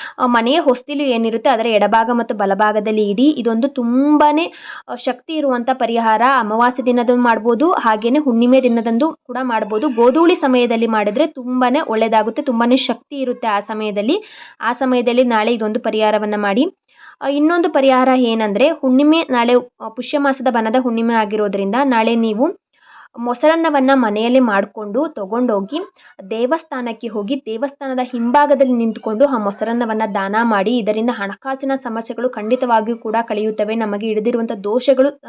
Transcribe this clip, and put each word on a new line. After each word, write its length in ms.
ಆ, 80
ಮನೆಯ 340
ಹೊಸ್ತಿಲು 420
ಏನಿರುತ್ತೆ 480
ಅದರ 160
ಎಡಭಾಗ 460
ಮತ್ತು 220
ಬಲಭಾಗದಲ್ಲಿ 760
ಇಡಿ. 200
ಇದೊಂದು 380
ತುಂಬಾನೇ, 840
ಆ, 60
ಶಕ್ತಿ 420
ಇರುವಂತ 360
ಪರಿಹಾರ. 500
ಅಮಾವಾಸ್ಯೆ 480
ದಿನದಂದು 360
ಮಾಡ್ಬೋದು, 500
ಹಾಗೇನೆ 460
ಹುಣ್ಣಿಮೆ 440
ದಿನದಂದು 640
ಕೂಡ 160
ಮಾಡ್ಬೋದು. 460
ಗೋಧೂಳಿ 460
ಸಮಯದಲ್ಲಿ 520
ಮಾಡಿದ್ರೆ 400
ತುಂಬಾನೇ 600
ಒಳ್ಳೇದಾಗುತ್ತೆ, 540
ತುಂಬಾನೇ 340
ಶಕ್ತಿ 440
ಇರುತ್ತೆ 260
ಆ 140
ಸಮಯದಲ್ಲಿ. 640
ಆ 120
ಸಮಯದಲ್ಲಿ 520
ನಾಳೆ 300
ಇದೊಂದು 260
ಪರಿಹಾರವನ್ನ 560
ಮಾಡಿ. 300
ಆ, 80
ಇನ್ನೊಂದು 420
ಪರಿಹಾರ 460
ಏನಂದ್ರೆ 540
ಹುಣ್ಣಿಮೆ 600
ನಾಳೆ, 220
ಆ, 80
ಪುಷ್ಯ 300
ಮಾಸದ 320
ಬನದ 300
ಹುಣ್ಣಿಮೆ 340
ಆಗಿರೋದ್ರಿಂದ 680
ನಾಳೆ 320
ನೀವು 500
ಮೊಸರನ್ನವನ್ನ 760
ಮನೆಯಲ್ಲೇ 460
ಮಾಡ್ಕೊಂಡು 680
ತಗೊಂಡೋಗಿ 720
ದೇವಸ್ಥಾನಕ್ಕೆ 760
ಹೋಗಿ 400
ದೇವಸ್ಥಾನದ 560
ಹಿಂಭಾಗದಲ್ಲಿ 680
ನಿಂತ್ಕೊಂಡು 540
ಆ 120
ಮೊಸರನ್ನವನ್ನ 640
ದಾನ 280
ಮಾಡಿ. 360
ಇದರಿಂದ 340
ಹಣಕಾಸಿನ 640
ಸಮಸ್ಯೆಗಳು 560
ಖಂಡಿತವಾಗಿಯೂ 680
ಕೂಡ 260
ಕಳೆಯುತ್ತವೆ, 520
ನಮಗೆ 320
ಹಿಡಿದಿರುವಂತ 460
ದೋಷಗಳು, 760